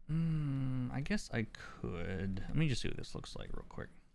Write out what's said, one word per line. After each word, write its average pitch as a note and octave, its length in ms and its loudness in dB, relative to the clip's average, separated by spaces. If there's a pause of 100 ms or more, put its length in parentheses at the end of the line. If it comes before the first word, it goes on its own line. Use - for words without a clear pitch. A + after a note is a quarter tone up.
(100)
mm, C3+ 800 2
I B2+ 80 0
guess G3+ 320 0
I A#2 200 4
could. F#2+ 960 -2
Let - 80 2
me A#2+ 120 6
just - 140 2
see - 60 2
what - 80 0
this - 180 -6
looks - 220 -6
like - 180 -6
real - 140 -6
quick. - 200 -8 (260)